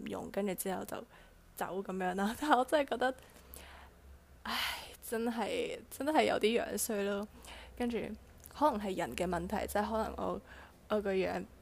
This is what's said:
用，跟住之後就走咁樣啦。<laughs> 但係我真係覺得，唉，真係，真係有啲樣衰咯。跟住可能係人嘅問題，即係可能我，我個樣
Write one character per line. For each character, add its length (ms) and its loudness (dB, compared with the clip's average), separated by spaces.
用， 240 -6
跟 160 0
住 80 0
之 180 -4
後 120 -4
就 100 -8
走 260 -4
咁 140 -6
樣 180 0
啦。 200 0
<laughs> 40 -12
但 100 0
係 80 10
我 60 6
真 220 4
係 60 -12
覺 60 -2
得， 180 2
唉， 100 -4
真 200 0
係， 520 0
真 180 -4
係 160 8
有 160 4
啲 240 4
樣 140 -2
衰 260 0
咯。 240 0
跟 140 -2
住 80 -2
可 180 6
能 80 0
係 180 -2
人 180 -2
嘅 120 2
問 200 0
題， 200 0
即 120 0
係 100 0
可 80 0
能 180 0
我， 260 -2
我 120 2
個 100 0
樣 320 2